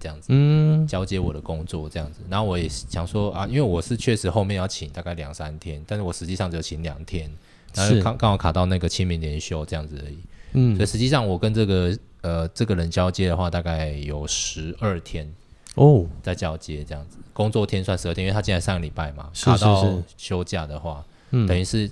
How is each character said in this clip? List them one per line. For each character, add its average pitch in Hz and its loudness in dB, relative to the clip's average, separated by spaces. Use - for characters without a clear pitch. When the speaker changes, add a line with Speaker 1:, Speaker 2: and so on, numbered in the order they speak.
Speaker 1:
这 82 -10
样 76 -12
子， - -8
Speaker 2:
嗯。 156 6
Speaker 1:
交 95 -2
接 95 -2
我 85 0
的 73 -8
工 80 -6
作 78 -6
这 82 -6
样 76 -6
子。 - -18
然 98 0
后 110 0
我 90 0
也 82 0
想 - -6
说 104 0
啊， 95 -4
因 123 -2
为 147 4
我 90 2
是 120 -4
确 113 2
实 95 -2
后 101 2
面 98 -2
要 92 0
请 - -8
大 78 -10
概 87 -6
两 78 -8
三 78 -10
天， 76 -10
但 104 -4
是 104 -4
我 90 -2
实 82 -8
际 92 -4
上 90 -2
只 82 -4
有 80 -4
请 78 -8
两 76 -8
天， 78 -6
然 95 2
后 107 6
刚， 110 0
Speaker 2:
是。 - -8
Speaker 1:
刚 110 4
好 98 4
卡 87 2
到 90 2
那 92 2
个 85 0
清 92 0
明 85 -2
连 78 -4
休 78 -6
这 82 -6
样 76 -6
子 71 -12
而 73 -12
已。 78 -14
Speaker 2:
嗯。 123 6
Speaker 1:
所 98 2
以 104 4
实 104 -2
际 127 2
上 127 2
我 90 2
跟 107 2
这 110 4
个， 92 4
呃， 85 -2
这 - -2
个 107 2
人 82 0
交 92 2
接 92 2
的 85 2
话， 90 0
大 87 0
概 80 -2
有 73 -6
十 80 -6
二 98 0
天 78 -8
Speaker 2:
哦。 131 8
Speaker 1:
在 90 -2
交 82 -4
接 76 -10
这 73 -10
样 73 -10
子， - -18
工 107 2
作 104 2
天 95 -2
算 95 0
十 90 -4
二 85 -2
天， 92 -2
因 95 0
为 - 0
他 104 2
进 98 0
来 87 2
上 92 0
个 85 -2
礼 80 -4
拜 76 -6
嘛， 73 -12
Speaker 2:
是， - 4
是， 110 6
是。 101 4
Speaker 1:
卡 - 6
到 98 6
休 90 -2
假 87 -4
的 73 -10
话， 76 -8
Speaker 2:
嗯。 117 4
Speaker 1:
等 90 4
于 92 2
是 104 0